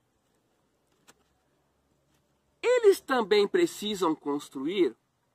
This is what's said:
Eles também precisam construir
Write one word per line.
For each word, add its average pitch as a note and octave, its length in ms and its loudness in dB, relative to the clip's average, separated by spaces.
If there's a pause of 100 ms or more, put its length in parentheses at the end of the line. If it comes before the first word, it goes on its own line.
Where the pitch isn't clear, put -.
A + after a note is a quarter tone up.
(2500)
Eles A#4 400 4
também G#3 460 0
precisam F3+ 680 -2
construir C#3+ 840 -4 (400)